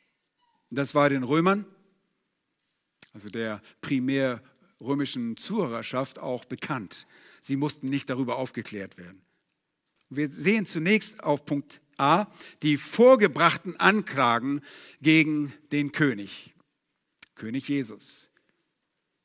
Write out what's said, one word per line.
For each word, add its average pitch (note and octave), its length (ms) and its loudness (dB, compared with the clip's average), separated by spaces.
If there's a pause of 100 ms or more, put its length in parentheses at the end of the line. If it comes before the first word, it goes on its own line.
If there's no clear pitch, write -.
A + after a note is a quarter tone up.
(720)
Das C3+ 240 -2
war D3 140 6
den C3+ 140 0
Römern, E3+ 420 2 (1500)
also G#2 160 -16
der A2 320 -6 (180)
primär C3 640 0 (380)
römischen B2+ 560 -4
Zuhörerschaft, C3 800 -4
auch B2 280 -8
bekannt. - 600 -8 (360)
Sie C3+ 140 -6
mussten C#3+ 320 -4
nicht C3+ 220 -4
darüber B2 280 -4
aufgeklärt A2 600 -8
werden. F#2 240 -20 (880)
Wir C#3 220 -4
sehen F#3+ 340 0
zunächst F3+ 580 0
auf D3 220 0
Punkt - 340 -4 (180)
A D#3 280 4 (380)
die D3+ 120 4
vorgebrachten F#3+ 1040 4
Anklagen C#3 840 2 (380)
gegen D3+ 540 2 (180)
den C#3+ 200 -2
König. A2+ 640 -4 (800)
König A#2 320 -8
Jesus. B2 640 -6 (920)